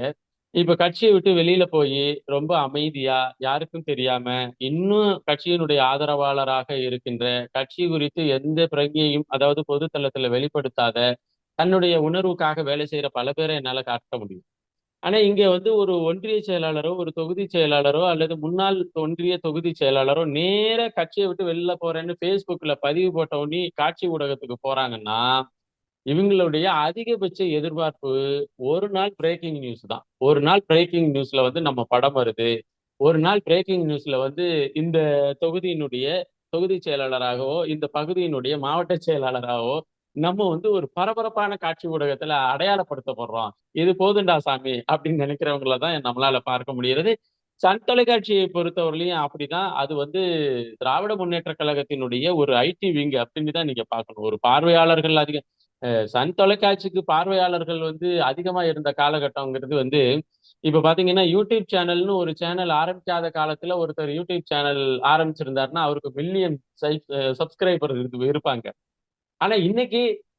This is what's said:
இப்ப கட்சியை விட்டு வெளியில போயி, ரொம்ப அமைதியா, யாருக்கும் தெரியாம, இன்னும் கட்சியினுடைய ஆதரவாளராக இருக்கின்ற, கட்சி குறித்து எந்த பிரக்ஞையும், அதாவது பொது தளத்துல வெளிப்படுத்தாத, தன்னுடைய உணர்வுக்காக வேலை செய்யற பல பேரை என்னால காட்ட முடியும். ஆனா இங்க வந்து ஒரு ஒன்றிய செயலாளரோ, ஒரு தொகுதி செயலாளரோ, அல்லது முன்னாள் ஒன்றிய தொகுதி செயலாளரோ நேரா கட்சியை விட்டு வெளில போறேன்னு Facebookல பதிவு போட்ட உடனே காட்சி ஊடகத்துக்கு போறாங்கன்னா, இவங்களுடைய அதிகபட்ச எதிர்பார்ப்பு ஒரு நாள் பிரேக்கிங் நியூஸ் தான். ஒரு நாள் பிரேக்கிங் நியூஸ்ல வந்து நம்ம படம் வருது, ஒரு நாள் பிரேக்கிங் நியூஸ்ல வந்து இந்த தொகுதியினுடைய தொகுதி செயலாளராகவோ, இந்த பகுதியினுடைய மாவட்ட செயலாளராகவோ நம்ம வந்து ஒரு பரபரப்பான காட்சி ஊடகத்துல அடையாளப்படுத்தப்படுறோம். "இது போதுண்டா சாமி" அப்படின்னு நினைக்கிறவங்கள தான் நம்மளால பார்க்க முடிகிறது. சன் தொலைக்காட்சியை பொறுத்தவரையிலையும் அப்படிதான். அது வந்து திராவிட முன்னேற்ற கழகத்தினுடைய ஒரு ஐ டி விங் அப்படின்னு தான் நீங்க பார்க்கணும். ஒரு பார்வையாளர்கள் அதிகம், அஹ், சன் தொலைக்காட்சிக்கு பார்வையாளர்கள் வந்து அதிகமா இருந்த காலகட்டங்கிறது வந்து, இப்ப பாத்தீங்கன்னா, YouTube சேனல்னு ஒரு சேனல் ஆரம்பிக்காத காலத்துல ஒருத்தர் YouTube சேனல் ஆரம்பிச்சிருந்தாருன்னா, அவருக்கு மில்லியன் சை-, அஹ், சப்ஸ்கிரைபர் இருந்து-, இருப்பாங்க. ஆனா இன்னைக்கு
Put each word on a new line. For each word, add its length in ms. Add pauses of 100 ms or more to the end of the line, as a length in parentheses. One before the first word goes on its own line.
(540)
இப்ப 220
கட்சியை 380
விட்டு 180
வெளியில 340
போயி, 600
ரொம்ப 340
அமைதியா, 800
யாருக்கும் 460
தெரியாம, 760
இன்னும் 680
கட்சியினுடைய 540
ஆதரவாளராக 960
இருக்கின்ற, 760
கட்சி 360
குறித்து 400
எந்த 440
பிரக்ஞையும், 560
அதாவது 380
பொது 220
தளத்துல 420
வெளிப்படுத்தாத, 680 (640)
தன்னுடைய 420
உணர்வுக்காக 600
வேலை 280
செய்யற 200
பல 200
பேரை 240
என்னால 260
காட்ட 360
முடியும். 300 (560)
ஆனா 140
இங்க 320
வந்து 260
ஒரு 260
ஒன்றிய 400
செயலாளரோ, 540
ஒரு 160
தொகுதி 360
செயலாளரோ, 600
அல்லது 300
முன்னாள் 560
ஒன்றிய 440
தொகுதி 360
செயலாளரோ 520
நேரா 640
கட்சியை 400
விட்டு 180
வெளில 280
போறேன்னு 460
Facebookல 600
பதிவு 320
போட்ட 260
உடனே 380
காட்சி 320
ஊடகத்துக்கு 560
போறாங்கன்னா, 560 (840)
இவங்களுடைய 600 (140)
அதிகபட்ச 720
எதிர்பார்ப்பு 600 (440)
ஒரு 340
நாள் 260
பிரேக்கிங் 440
நியூஸ் 280
தான். 160 (140)
ஒரு 240
நாள் 260
பிரேக்கிங் 440
நியூஸ்ல 300
வந்து 200
நம்ம 280
படம் 260
வருது, 340 (500)
ஒரு 200
நாள் 240
பிரேக்கிங் 440
நியூஸ்ல 300
வந்து 300 (260)
இந்த 240 (420)
தொகுதியினுடைய 680 (420)
தொகுதி 280
செயலாளராகவோ, 880
இந்த 260
பகுதியினுடைய 640
மாவட்ட 380
செயலாளராகவோ 800 (380)
நம்ம 340
வந்து 220
ஒரு 220
பரபரப்பான 640
காட்சி 320
ஊடகத்துல 480 (120)
அடையாளப்படுத்தப்படுறோம். 1040 (220)
"இது 200
போதுண்டா 460
சாமி" 340 (140)
அப்படின்னு 380
நினைக்கிறவங்கள 540
தான் 240
நம்மளால 420
பார்க்க 300
முடிகிறது. 380 (500)
சன் 240
தொலைக்காட்சியை 600
பொறுத்தவரையிலையும் 760
அப்படிதான். 500
அது 240
வந்து 260 (560)
திராவிட 380
முன்னேற்ற 420
கழகத்தினுடைய 800
ஒரு 200
ஐ 240
டி 120
விங் 200
அப்படின்னு 400
தான் 140
நீங்க 220
பார்க்கணும். 360
ஒரு 160
பார்வையாளர்கள் 760
அதிகம், 300 (380)
அஹ், 200
சன் 300
தொலைக்காட்சிக்கு 680
பார்வையாளர்கள் 760
வந்து 440
அதிகமா 400
இருந்த 340
காலகட்டங்கிறது 800
வந்து, 260 (640)
இப்ப 160
பாத்தீங்கன்னா, 500
YouTube 420
சேனல்னு 440
ஒரு 200
சேனல் 340
ஆரம்பிக்காத 640
காலத்துல 460
ஒருத்தர் 360
YouTube 320
சேனல் 380 (180)
ஆரம்பிச்சிருந்தாருன்னா, 840
அவருக்கு 320
மில்லியன் 440 (140)
சை-, 380
அஹ், 260
சப்ஸ்கிரைபர் 580
இருந்து-, 320
இருப்பாங்க. 400 (760)
ஆனா 140
இன்னைக்கு 460 (380)